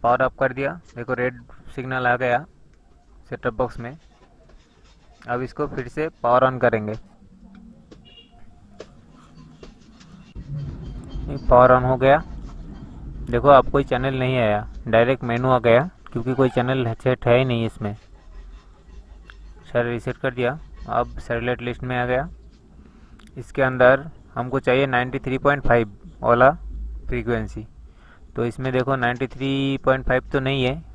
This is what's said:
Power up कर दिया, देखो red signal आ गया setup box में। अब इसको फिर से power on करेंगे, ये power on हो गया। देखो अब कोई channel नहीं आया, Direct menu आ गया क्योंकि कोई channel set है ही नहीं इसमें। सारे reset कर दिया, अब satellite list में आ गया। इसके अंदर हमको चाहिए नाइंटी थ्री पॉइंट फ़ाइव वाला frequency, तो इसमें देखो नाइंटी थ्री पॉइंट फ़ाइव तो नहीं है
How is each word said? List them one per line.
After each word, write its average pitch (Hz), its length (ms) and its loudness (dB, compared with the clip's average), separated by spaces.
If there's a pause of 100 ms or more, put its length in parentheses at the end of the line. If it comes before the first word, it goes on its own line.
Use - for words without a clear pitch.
Power 123 200 2
up 127 160 -2
कर 131 140 0
दिया, 139 280 -6 (160)
देखो 120 180 -6
red 123 280 -4 (320)
signal 127 320 -4
आ 123 100 4
गया 123 280 0 (840)
setup 120 240 -6
box 120 240 -4
में। 120 180 -14 (1300)
अब 123 140 -4
इसको 143 240 -8
फिर 135 220 -8
से 156 200 -6 (140)
power 123 220 4
on 131 140 0
करेंगे, 110 360 0
ये - - -16 (120)
power 127 240 8
on 127 120 4
हो 131 120 2
गया। 135 280 4 (1040)
देखो 120 180 2
अब 135 220 8
कोई 139 140 2
channel 131 340 -2
नहीं 127 200 0
आया, 104 280 0 (220)
Direct 120 360 4
menu 120 240 0
आ 131 100 6
गया 117 220 6 (320)
क्योंकि 123 220 -2
कोई 131 140 4
channel 127 460 0
set - 320 -2
है 120 120 6
ही 131 60 4
नहीं 117 220 0
इसमें। 104 280 -6 (1800)
सारे 120 180 0
reset 120 260 -6
कर 131 180 -4
दिया, 123 240 -2 (300)
अब 120 300 -4
satellite 120 440 -4
list 120 200 -8
में 127 140 -4
आ 123 100 0
गया। 127 220 -2 (1120)
इसके 135 240 -4
अंदर 131 460 4 (260)
हमको 127 260 -4
चाहिए 135 260 2
नाइंटी 127 320 -2
थ्री 131 200 -4
पॉइंट 143 240 0
फ़ाइव 117 300 2 (300)
वाला 120 280 6 (580)
frequency, 113 580 -4 (680)
तो 117 80 -2
इसमें 127 280 -4
देखो 127 240 0
नाइंटी 123 300 -2
थ्री 135 580 -2
पॉइंट 131 220 0
फ़ाइव 127 260 0
तो 143 80 0
नहीं 131 240 0
है 147 180 -2 (120)